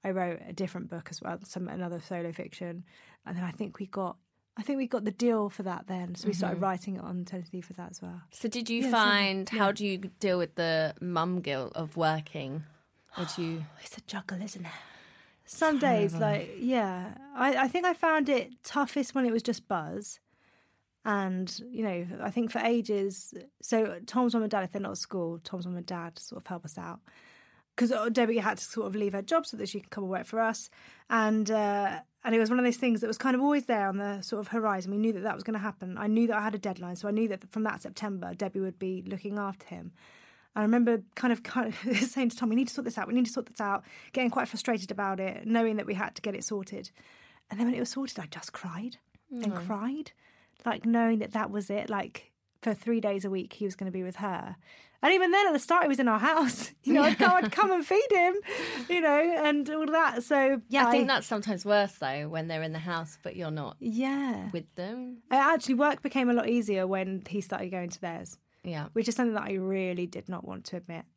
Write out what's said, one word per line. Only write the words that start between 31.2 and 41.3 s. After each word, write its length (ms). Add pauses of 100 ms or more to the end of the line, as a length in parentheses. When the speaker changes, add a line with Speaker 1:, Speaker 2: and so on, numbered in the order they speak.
Speaker 1:
uh, 500 (240)
and 100
it 40
was 120
one 80
of 60
those 120
things 240
that 60
was 100
kind 200
of 40
always 260
there 220
on 80
the 240
sort 200
of 80
horizon. 420
We 80
knew 160
that 80
that 120
was 100
gonna 160
happen. 360
I 120
knew 180
that 100
I 60
had 140
a 20
deadline, 380
so 120
I 40
knew 160
that 220
from 120
that 180
September, 540
Debbie 260
would 180
be 280
looking 320
after 280
him. 260 (640)
I 60
remember 420 (100)
kind 180